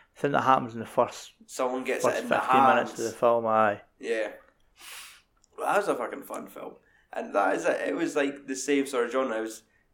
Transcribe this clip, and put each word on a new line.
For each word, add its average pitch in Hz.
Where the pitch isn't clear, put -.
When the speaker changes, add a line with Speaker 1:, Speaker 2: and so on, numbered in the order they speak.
Speaker 1:
I -
think 143
that 139
happens 131
in 113
the 104
first, -
Speaker 2:
Someone 127
gets 127
Speaker 1:
first 123
Speaker 2:
it 117
in -
the -
Speaker 1:
fifteen 131
minutes 117
of -
Speaker 2:
hands. 113
Speaker 1:
the -
film, 117
aye. 110
Speaker 2:
Yeah. 110
Well, -
that 170
was 196
a 143
fucking -
fun -
film. -
And 117
that 98
is 165
it. -
It -
was, 160
like, 139
the 131
same 139
sort 120
of 117
genre. 127
It 113
was 113